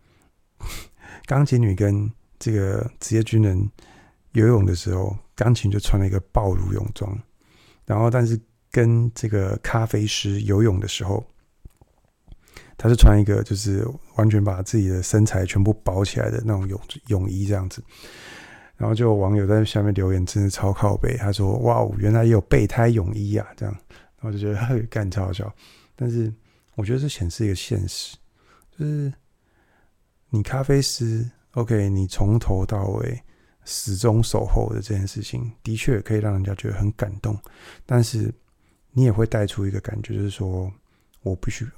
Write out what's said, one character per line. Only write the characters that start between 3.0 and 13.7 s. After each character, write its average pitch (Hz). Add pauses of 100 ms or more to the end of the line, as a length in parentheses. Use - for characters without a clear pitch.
业 113
军 110
人 98 (640)
游 110
泳 113
的 92
时 92
候， 98 (180)
钢 120
琴 113
就 101
穿 -
了 98
一 -
个 95 (120)
暴 101
露 92
泳 95
装， 101 (680)
然 107
后 113
但 120
是 113 (320)
跟 117
这 -
个 101
咖 113
啡 107
师 101
游 104
泳 98
的 101
时 -
候， 98 (1500)
他 110
是 120
穿 104
一 104
个 101
就 104
是 104 (280)